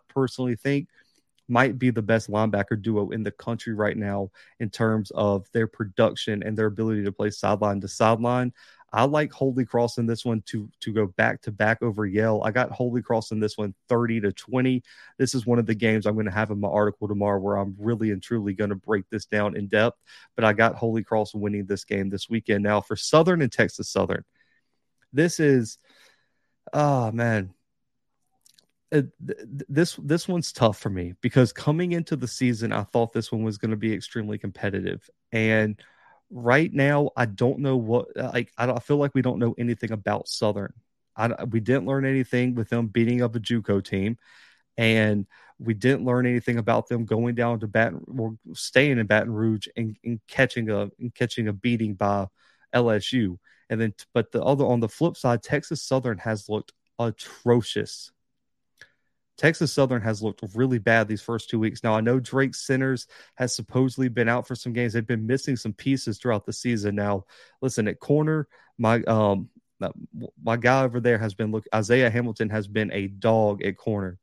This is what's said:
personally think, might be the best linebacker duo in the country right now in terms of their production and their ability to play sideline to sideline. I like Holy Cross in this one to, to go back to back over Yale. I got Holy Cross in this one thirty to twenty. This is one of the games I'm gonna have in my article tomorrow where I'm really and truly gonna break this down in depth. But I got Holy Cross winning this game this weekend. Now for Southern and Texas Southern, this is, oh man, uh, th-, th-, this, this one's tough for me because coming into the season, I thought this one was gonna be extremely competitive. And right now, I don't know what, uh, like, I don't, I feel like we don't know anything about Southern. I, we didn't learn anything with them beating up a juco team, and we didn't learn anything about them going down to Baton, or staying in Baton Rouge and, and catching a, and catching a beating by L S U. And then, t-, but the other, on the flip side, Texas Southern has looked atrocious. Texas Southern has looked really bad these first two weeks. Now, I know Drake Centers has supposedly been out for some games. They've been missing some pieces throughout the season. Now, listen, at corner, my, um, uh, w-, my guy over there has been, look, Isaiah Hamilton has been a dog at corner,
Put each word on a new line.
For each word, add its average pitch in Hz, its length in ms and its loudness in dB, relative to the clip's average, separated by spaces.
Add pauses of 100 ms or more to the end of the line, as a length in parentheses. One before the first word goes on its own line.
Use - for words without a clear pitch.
personally 127 480 -2
think, 143 320 -2 (640)
might 123 280 4
be 127 120 2
the 117 120 0
best 107 300 0
linebacker 104 500 0
duo 104 280 0
in 110 140 -6
the 101 80 -6
country 117 420 -8
right 104 240 -2
now 101 340 -4 (300)
in 107 80 -4
terms 110 420 0
of 101 400 0
their 113 160 0
production 107 760 -2
and 107 160 -6
their 110 100 2
ability 107 360 0
to 98 80 -2
play 104 200 -2
sideline 101 500 0
to 95 80 -8
sideline. 120 640 2 (400)
I 107 100 4
like 143 300 2
Holy 131 320 0
Cross 120 320 0
in 117 80 0
this 113 180 -2
one 113 200 0
to, 104 260 -8 (100)
to 110 140 -6
go 107 140 2
back 110 340 0
to 113 100 -8
back 107 300 2
over 107 240 -2
Yale. 107 400 2
I 110 60 -2
got 123 200 0
Holy 123 300 -2
Cross 113 300 -2
in 107 100 -2
this 107 160 -2
one 104 160 -4 (160)
thirty 117 320 2
to 101 100 0
twenty. 127 520 0 (340)
This 135 180 2
is 117 100 -2
one 120 140 4
of 113 60 2
the 107 100 0
games 110 300 2
I'm 104 100 0
gonna 107 160 -2
have 107 180 0
in 101 120 -4
my 101 80 0
article 104 400 0
tomorrow 101 320 0
where 101 160 0
I'm 98 200 -4
really 110 340 0
and 95 120 -4
truly 101 300 -2
gonna 101 220 -2
break 101 340 -4
this 107 160 -6
down 104 320 0
in 104 100 -6
depth. 110 300 2 (400)
But 113 80 4
I 107 80 8
got 113 220 4
Holy 113 280 -2
Cross 110 300 0
winning 104 320 -4
this 98 180 -4
game 98 260 -2
this 98 200 -8
weekend. 107 340 0
Now 104 160 2
for - 160 -4
Southern 165 460 4
and 127 100 0
Texas - 380 0
Southern, 95 340 0 (880)
this 165 300 0
is, 135 360 4 (920)
oh 139 400 2
man, 110 420 -2 (1400)
uh, 151 80 4 (240)
th-, - 140 -8
th-, - 280 -12
this, 160 280 0
this 156 320 -2
one's 175 260 -2
tough 110 240 4
for - 120 -6
me 90 300 -6
because 127 320 4
coming 170 400 0
into 165 240 -2
the 123 120 -4
season, 117 440 0
I 107 120 -2
thought 117 280 0
this 113 180 -4
one 113 140 -4
was 107 140 -4
gonna 110 180 -2
be 110 180 -2
extremely 107 440 -6
competitive. 95 720 -6 (240)
And 110 480 2 (500)
right 127 420 2
now, 143 420 2
I 120 120 0
don't 120 320 0
know 135 180 0
what, 117 300 0 (100)
uh, 127 160 -6
like, 123 240 -4
I 120 80 0
don't, 123 100 0
I 120 40 -4
feel 147 180 0
like 143 160 0
we 131 80 2
don't 127 180 0
know 117 200 2
anything 120 320 -4
about 104 360 -4
Southern. 104 460 -2 (420)
I, 113 280 -2
we 110 160 -2
didn't 113 260 0
learn 135 180 0
anything 127 520 0
with 113 120 -2
them 117 200 -2
beating 117 340 2
up 117 140 0
a 117 40 -4
juco 104 420 0
team, 101 360 -2 (580)
and 110 520 4 (320)
we 113 160 -2
didn't 117 280 2
learn 123 220 2
anything 123 320 0
about 113 320 0
them 113 160 -2
going 117 300 0
down 120 240 0
to 107 80 -4
Baton, 113 360 0 (140)
or 113 180 -4 (180)
staying 135 440 2
in 113 80 0
Baton 107 260 2
Rouge 110 360 0 (100)
and, 110 260 -4
and 117 240 -4
catching 120 440 0
a, 101 180 -2 (100)
and 120 140 -8
catching 117 340 -2
a 104 60 -2
beating 110 400 -2
by 101 320 0 (480)
L 120 160 4
S 107 240 0
U. 101 260 0 (300)
And 113 100 -2
then, 110 160 -2
t-, - 160 -20
but 117 200 0
the 107 120 -2
other, 135 220 2
on 120 140 2
the 113 100 0
flip - 280 -2
side, 120 260 0
Texas - 400 -4
Southern 123 340 -2
has 110 320 -6
looked 107 240 -6 (240)
atrocious. - 1160 -2 (1300)
Texas 160 360 2
Southern 127 280 2
has 107 220 -2
looked - 300 -6
really 127 240 2
bad 110 320 4
these 107 120 -4
first 117 280 -6
two 113 100 0
weeks. 110 240 -2
Now, 113 100 2
I 110 60 2
know 123 220 2
Drake 131 340 0
Centers 131 520 -2 (280)
has 123 180 -4
supposedly 127 540 0
been 117 220 0
out 120 180 0
for 127 80 -8
some 120 160 -8
games. 117 220 -2
They've 113 120 -2
been 110 220 -2
missing 131 300 -2
some 107 160 -6
pieces 131 440 -4
throughout 107 280 -2
the - 80 -6
season. 104 420 -2
Now, 101 300 -2 (360)
listen, 120 280 0
at - 100 -6
corner, 151 480 0 (300)
my, 117 260 4
um, 104 460 2 (320)
uh, 92 80 -4 (240)
w-, - 180 -12 (100)
my 117 140 -2
guy 127 300 4
over 120 160 -2
there 117 160 4
has 107 160 -2
been, 107 180 -4
look, 107 140 -4 (100)
Isaiah 117 340 4
Hamilton 113 400 -2
has 104 200 -4
been 107 240 -2
a 98 140 -4
dog 104 540 2
at 101 140 -2
corner, 98 480 -4